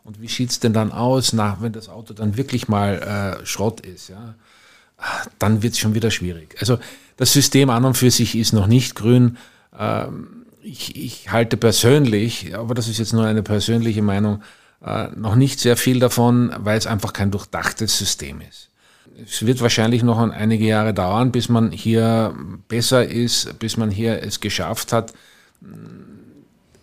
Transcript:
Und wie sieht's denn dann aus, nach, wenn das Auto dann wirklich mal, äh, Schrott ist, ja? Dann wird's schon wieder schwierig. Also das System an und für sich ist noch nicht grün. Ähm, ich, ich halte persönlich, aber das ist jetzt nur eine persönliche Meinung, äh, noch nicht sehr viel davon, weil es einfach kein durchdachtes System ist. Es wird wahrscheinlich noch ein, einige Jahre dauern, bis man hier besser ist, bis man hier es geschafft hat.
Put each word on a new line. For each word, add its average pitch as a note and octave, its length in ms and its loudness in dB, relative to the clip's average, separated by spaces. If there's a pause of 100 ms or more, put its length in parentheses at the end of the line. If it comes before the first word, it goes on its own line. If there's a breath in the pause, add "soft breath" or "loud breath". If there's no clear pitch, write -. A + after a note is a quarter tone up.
Und G#2+ 180 -18
wie A2+ 60 -14
sieht's - 320 -4
denn A#2 120 2
dann G#2+ 180 2
aus, B2 440 0
nach, G#2 260 -2
wenn A2+ 120 -6
das A2 180 -16
Auto A2 240 -18
dann G#2 240 -2
wirklich B2+ 300 -4
mal, G2+ 760 -2
äh, - 40 -18
Schrott G#2+ 340 -4
ist, F2+ 280 -18
ja? A2 260 -18 (1040 loud breath)
Dann G#2 240 2
wird's A#2 160 -2
schon G#2+ 160 0
wieder A2+ 160 0
schwierig. E2+ 500 -6
Also A#2 180 2 (400 loud breath)
das B2+ 140 2
System C#3 360 4
an A#2+ 160 2
und C3 140 2
für B2 120 4
sich A2+ 240 2
ist A2 200 0
noch G2+ 120 4
nicht B2 280 4
grün. A#2+ 420 4 (420 loud breath)
Ähm, - 680 -6 (200)
ich, - 320 -12
ich - 340 -12
halte A#2 260 2
persönlich, A#2 1000 2
aber A2+ 180 -6
das A#2 140 -2
ist A2 100 -4
jetzt A2+ 140 -4
nur A2+ 140 4
eine G#2+ 160 0
persönliche G#2+ 600 0
Meinung, G2+ 400 0 (400 loud breath)
äh, G#2+ 320 -6
noch G#2+ 200 -4
nicht C3+ 260 2
sehr A#2+ 160 4
viel B2+ 240 2
davon, A#2+ 580 4
weil G#2+ 200 0
es G#2+ 80 -4
einfach G#2+ 260 -2
kein G2 180 0
durchdachtes G2 680 -4
System D2+ 420 -6
ist. - 300 -20 (520 soft breath)
Es A2 240 -6
wird B2 140 2
wahrscheinlich A#2 420 2
noch A#2 160 4
ein, A2+ 140 2
einige A2 320 0
Jahre A2 300 2
dauern, G2+ 360 2
bis A#2 180 0
man A2+ 220 2
hier A2+ 640 0 (320)
besser A#2+ 400 2
ist, - 520 -4
bis A2 180 -6
man A2 140 0
hier A2 320 -2
es - 180 -8
geschafft F#2+ 520 -6
hat. A2+ 200 0 (1700 soft breath)